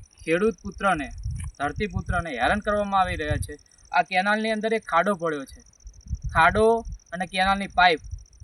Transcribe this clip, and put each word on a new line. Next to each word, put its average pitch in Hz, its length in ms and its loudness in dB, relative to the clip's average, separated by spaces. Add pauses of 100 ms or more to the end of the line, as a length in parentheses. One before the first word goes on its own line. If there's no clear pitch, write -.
(240)
ખેડૂત 185 380 2
પુત્રને, 185 480 -2 (480)
ધરતીપુત્રને 175 720 -4
હેરાન 139 280 0
કરવામાં 202 420 0
આવી 180 160 0
રહ્યા 151 200 -4
છે. 151 200 -8 (360)
આ 175 100 4
કેનાલની 208 480 0
અંદર 220 240 -2
એક 220 80 -2
ખાડો 180 320 0
પડ્યો 156 300 -4
છે. - 160 -20 (760)
ખાડો 214 500 4 (280)
અને 180 140 -6
કેનાલની 190 400 0
પાઇપ 175 320 4 (460)